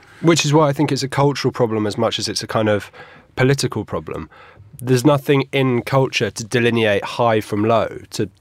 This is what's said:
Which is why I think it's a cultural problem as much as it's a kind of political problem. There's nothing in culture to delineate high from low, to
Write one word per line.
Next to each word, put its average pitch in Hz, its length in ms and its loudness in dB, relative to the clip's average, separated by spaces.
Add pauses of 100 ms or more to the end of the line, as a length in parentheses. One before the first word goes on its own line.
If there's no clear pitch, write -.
(200)
Which 160 240 4
is 147 80 0
why 151 160 4
I 139 40 0
think 139 180 0
it's 135 140 -2
a 131 40 -6
cultural 139 440 0
problem 110 340 0
as 101 100 -4
much 113 220 0
as 107 100 -6
it's 101 140 -6
a 113 60 -10
kind 110 200 0
of 104 220 0 (460)
political 131 480 0
problem. 78 440 -10 (540)
There's 123 220 2
nothing 143 480 2
in 131 300 0
culture 131 460 0
to 107 160 -8
delineate 113 600 2
high 113 360 0
from 104 240 -4
low, 110 360 0 (100)
to 107 160 -4 (140)